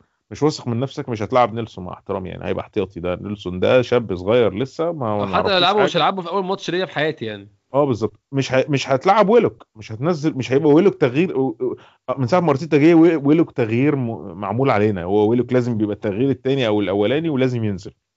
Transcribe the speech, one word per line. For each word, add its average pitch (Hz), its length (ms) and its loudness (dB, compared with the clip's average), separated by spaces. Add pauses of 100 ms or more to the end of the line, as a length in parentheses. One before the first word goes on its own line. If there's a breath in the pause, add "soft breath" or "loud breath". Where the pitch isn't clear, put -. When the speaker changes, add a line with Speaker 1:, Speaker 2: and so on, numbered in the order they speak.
(300)
Speaker 1:
مش 107 120 -6
واثق 151 260 -2
من 113 120 -2
نفسك 139 280 -8
مش 107 140 -6
هتلعب 110 320 2
نيلسون، 113 300 -10
مع 90 80 -12
احترامي 95 360 -8
يعني، 87 160 -12
هيبقى 92 180 -4
احتياطي، 95 380 -6
ده 87 140 -4
نيلسون 98 460 -8
ده 117 220 4
شاب 113 340 -2
صغير 101 380 0
لسه، 147 380 -4
ما، 117 240 -4
ما 101 100 -2
Speaker 2:
حتى 95 60 -6
Speaker 1:
نعرفوش 202 200 -2
Speaker 2:
لو 185 60 0
لعبه 185 200 2
Speaker 1:
حاجة. 202 60 2
Speaker 2:
مش 165 120 -2
هلعبه 180 260 0
في 170 60 -12
اول 190 160 -4
ماتش 185 260 -6
ليا 180 160 -2
في - 60 -18
حياتي 147 320 -4
يعني. 104 240 -12 (260)
Speaker 1:
اه 143 100 4
بالظبط، 110 360 -2 (120)
مش 135 200 -2
ه-، 131 160 4
مش 135 200 -2
هتلعب 190 400 2
ويلوك، 220 380 2 (100)
مش 107 160 -16
هتنزل، 147 420 -2
مش 123 180 -4
هيبقى 147 160 4
ويلوك 170 260 6
تغيير، 139 440 0
و-، 135 220 -2
و-، 120 160 -4 (420 loud breath)
من 127 80 0
ساعه 180 140 2
ما 170 100 2
ارتيتا 147 260 0
جه 160 180 6
وي-، 165 220 6
ويلوك 151 340 2
تغيير 127 460 0
م-، 98 420 -8
معمول 110 320 0
علينا، 104 340 2
هو 104 240 2
ويلوك 120 240 0
لازم 123 240 0
بيبقى 104 180 -2
التغيير 110 360 -2
التاني 131 360 -2
او 104 140 2
الاولاني 104 480 0
ولازم 127 360 -2
ينزل، 101 280 -6 (240)